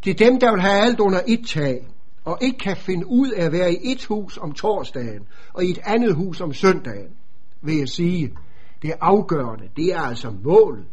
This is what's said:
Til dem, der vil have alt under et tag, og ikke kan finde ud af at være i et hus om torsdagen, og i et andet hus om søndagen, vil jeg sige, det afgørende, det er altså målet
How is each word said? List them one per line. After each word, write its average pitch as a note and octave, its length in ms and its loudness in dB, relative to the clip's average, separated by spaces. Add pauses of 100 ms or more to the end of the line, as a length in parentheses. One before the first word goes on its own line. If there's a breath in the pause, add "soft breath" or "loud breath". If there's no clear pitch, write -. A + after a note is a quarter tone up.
Til F#3 160 0
dem, B3 200 6
der B3 120 6
vil G3 100 2
have G3 200 4
alt A#3 180 2
under F#3+ 280 4
et A#3 200 2
tag, C3+ 400 -2 (380)
og F3 160 -4
ikke C4 160 0
kan G3 200 -2
finde F#3 300 -2
ud C4 240 2
af F3+ 140 0
at D#3 60 0
være F3 220 2
i B3 180 -2
et - 140 -4
hus G#3 320 -4
om D3+ 160 -6
torsdagen, B2+ 760 -4 (260 soft breath)
og F3+ 120 0
i F3+ 40 0
et E3+ 140 -2
andet A3 320 2
hus F3 260 -2
om D#3 120 -4
søndagen, A#2+ 640 0 (460)
vil D#3 160 -2
jeg C3+ 120 0
sige, E3+ 480 -2 (440 soft breath)
det D#3 200 -4
afgørende, C#3+ 760 2
det F3 180 0
er E3+ 60 -2
altså A#2+ 320 -4 (120)
målet D#3+ 500 6